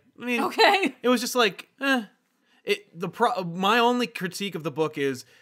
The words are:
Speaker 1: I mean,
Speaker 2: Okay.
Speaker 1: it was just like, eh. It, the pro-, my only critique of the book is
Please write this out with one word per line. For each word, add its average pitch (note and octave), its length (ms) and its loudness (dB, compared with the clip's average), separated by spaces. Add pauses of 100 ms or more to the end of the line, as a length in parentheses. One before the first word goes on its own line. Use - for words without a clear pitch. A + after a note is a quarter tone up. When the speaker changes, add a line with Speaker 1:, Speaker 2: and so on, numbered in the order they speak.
(220)
Speaker 1:
I A#3 40 -12
mean, A#3+ 180 -2
Speaker 2:
Okay. G4 580 2
Speaker 1:
it A#3+ 80 2
was B3 120 4
just A#3+ 140 -6
like, A3 340 0 (120)
eh. C4+ 220 0 (600)
It, - 360 -6
the F#3 100 -6
pro-, G3+ 340 0
my F#3+ 360 0
only B3 280 2
critique F#3+ 460 -8
of E3 100 -8
the D#3+ 80 -4
book D3+ 260 -2
is C#3 280 -4 (160)